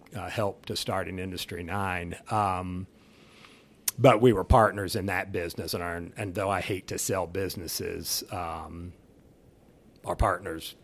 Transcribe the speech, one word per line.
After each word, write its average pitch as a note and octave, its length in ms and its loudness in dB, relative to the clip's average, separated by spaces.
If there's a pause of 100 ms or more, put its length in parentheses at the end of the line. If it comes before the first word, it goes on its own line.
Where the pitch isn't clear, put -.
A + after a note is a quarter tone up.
(160)
uh, G#2+ 140 -6
help G2+ 360 -2
to G2+ 100 -4
start F#2+ 300 -2
in F#2 120 -6
Industry F2+ 460 -6
nine. F2+ 520 -2 (140)
Um, F#2 560 0 (1120)
but A#2 240 8
we B2 100 10
were F#2+ 120 2
partners G2+ 520 4
in F#2+ 100 -2
that F#2+ 260 -2
business, E2+ 420 -4
and F2 80 -2
our, F2 200 -4 (140)
and G2 180 -6
though G2 140 0
I F#2+ 140 2
hate F#2+ 240 -4
to G2 120 -6
sell F#2+ 280 0
businesses, F2 1040 -4
um, E2+ 640 -8 (1120)
our - 100 -2
partners F2+ 680 0